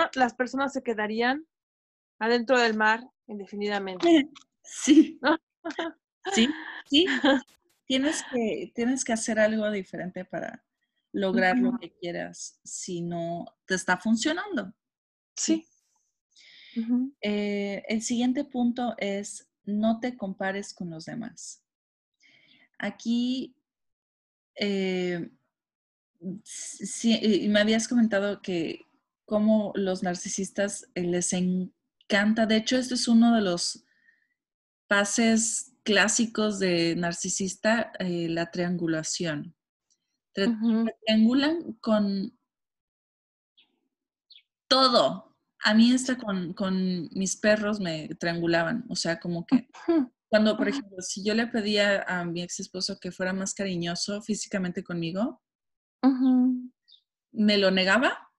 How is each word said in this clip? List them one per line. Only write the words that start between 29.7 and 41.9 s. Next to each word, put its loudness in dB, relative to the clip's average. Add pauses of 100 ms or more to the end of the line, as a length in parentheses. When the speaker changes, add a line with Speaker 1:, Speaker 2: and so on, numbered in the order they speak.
Speaker 2:
los -2
narcisistas, -4
eh, -4
les -2
encanta, 0
de 2
hecho, 0
este -4
es -2
uno 8
de 4
los -2 (1080)
pases 2 (120)
clásicos 0
de 2
narcisista, -2
eh, -2
la -2
triangulación. -4 (800)
Te, 0
Speaker 1:
Ujú. 2 (120)
Speaker 2:
te -2 (140)
triangulan 2
con 0 (2250)